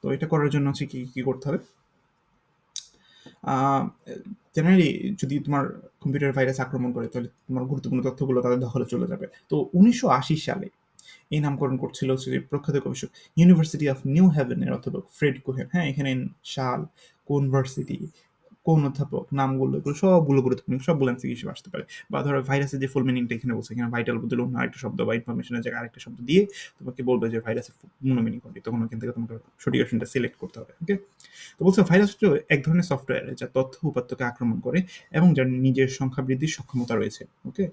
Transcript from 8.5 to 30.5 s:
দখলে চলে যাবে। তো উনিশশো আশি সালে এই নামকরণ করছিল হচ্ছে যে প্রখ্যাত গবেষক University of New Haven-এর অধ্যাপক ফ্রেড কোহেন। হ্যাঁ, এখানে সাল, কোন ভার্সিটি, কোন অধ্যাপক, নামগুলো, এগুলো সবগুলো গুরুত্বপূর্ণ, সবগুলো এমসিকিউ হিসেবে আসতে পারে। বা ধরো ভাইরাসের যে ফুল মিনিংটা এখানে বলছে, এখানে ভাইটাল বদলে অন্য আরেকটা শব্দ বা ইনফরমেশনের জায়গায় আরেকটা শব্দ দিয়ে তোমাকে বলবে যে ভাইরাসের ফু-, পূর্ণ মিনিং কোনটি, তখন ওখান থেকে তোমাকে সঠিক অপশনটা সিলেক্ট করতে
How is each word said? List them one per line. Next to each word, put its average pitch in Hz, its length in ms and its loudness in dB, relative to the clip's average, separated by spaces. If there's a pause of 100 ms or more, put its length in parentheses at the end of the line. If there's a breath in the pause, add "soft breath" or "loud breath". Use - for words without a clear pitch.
দখলে 120 260 -2
চলে 120 220 -2
যাবে। - 200 -6 (220 soft breath)
তো 147 240 0
উনিশশো 233 340 6
আশি 135 280 2
সালে - 340 -4 (640 loud breath)
এই 151 80 0
নামকরণ 139 380 -2
করছিল 131 340 -4
হচ্ছে 131 200 -4
যে 131 80 -2
প্রখ্যাত 143 440 -4
গবেষক - 260 -8 (280 loud breath)
University 160 560 6
of 131 60 -6 (160)
New 185 200 8
Haven-এর 127 380 0
অধ্যাপক - 380 -6
ফ্রেড 135 320 -2
কোহেন। 131 280 -6
হ্যাঁ, 175 180 -2
এখানে 135 380 -4 (160)
সাল, 131 420 -4 (400 soft breath)
কোন 143 260 0
ভার্সিটি, 135 560 -2 (560 soft breath)
কোন 156 220 4
অধ্যাপক, 135 480 -4
নামগুলো, 135 440 0
এগুলো 147 180 -4
সবগুলো 151 460 4
গুরুত্বপূর্ণ, 127 380 -2
সবগুলো 135 320 2
এমসিকিউ 127 240 -6
হিসেবে - 160 -10
আসতে - 180 -16
পারে। - 140 -10 (280 loud breath)
বা 135 120 -2
ধরো 139 180 0
ভাইরাসের 139 380 0
যে 135 80 -2
ফুল 131 160 0
মিনিংটা 123 320 0
এখানে 117 180 -4
বলছে, 113 200 -6
এখানে 120 180 -4
ভাইটাল 117 260 -2
বদলে 117 240 -2
অন্য 123 160 -4
আরেকটা 123 220 -6
শব্দ - 220 -6
বা 110 120 0
ইনফরমেশনের 117 480 -6
জায়গায় 117 180 -8
আরেকটা 117 200 -14
শব্দ - 220 -16
দিয়ে 160 240 4 (340 loud breath)
তোমাকে 127 240 -10
বলবে 120 260 0
যে 113 100 -2
ভাইরাসের 117 420 -6
ফু-, - 60 -20
পূর্ণ 131 340 -2
মিনিং 113 180 -4
কোনটি, - 200 -18
তখন 117 240 -4
ওখান 113 160 -8
থেকে 117 120 -6
তোমাকে 117 260 -8 (220)
সঠিক 127 220 0
অপশনটা 120 240 -2
সিলেক্ট - 320 -4
করতে - 220 -14